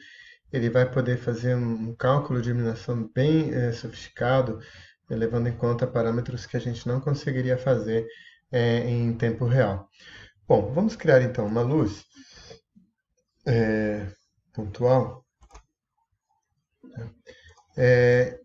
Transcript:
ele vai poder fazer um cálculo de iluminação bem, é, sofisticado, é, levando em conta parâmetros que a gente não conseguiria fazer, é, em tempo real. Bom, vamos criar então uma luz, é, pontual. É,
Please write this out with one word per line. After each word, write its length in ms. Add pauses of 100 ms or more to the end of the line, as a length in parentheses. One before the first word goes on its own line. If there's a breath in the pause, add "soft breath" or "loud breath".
(520 loud breath)
ele 160
vai 220
poder 280
fazer 380
um 380
cálculo 480
de 80
iluminação 640
bem, 400
é, 180
sofisticado, 880 (520 loud breath)
é, 40
levando 320
em 80
conta 300
parâmetros 640
que 100
a 20
gente 280
não 120
conseguiria 560
fazer, 520 (440 loud breath)
é, 280
em 360
tempo 300
real. 420 (600 loud breath)
Bom, 260
vamos 220
criar 260
então 240
uma 160
luz, 420 (1400 loud breath)
é, 640 (480)
pontual. 680 (2500 loud breath)
É, 680